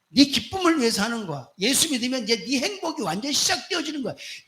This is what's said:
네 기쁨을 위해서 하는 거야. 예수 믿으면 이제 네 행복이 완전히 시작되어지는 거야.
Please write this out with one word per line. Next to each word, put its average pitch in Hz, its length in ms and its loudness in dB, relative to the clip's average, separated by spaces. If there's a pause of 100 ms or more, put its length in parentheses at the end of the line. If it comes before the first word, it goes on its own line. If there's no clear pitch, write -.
(120)
네 240 120 8
기쁨을 339 560 2
위해서 214 220 2
하는 226 240 -2
거야. 139 220 -8 (100)
예수 254 320 2
믿으면 254 320 0
이제 220 220 2
네 247 160 0
행복이 330 420 -4
완전히 214 320 -2
시작되어지는 311 680 0
거야. 190 120 -6 (340)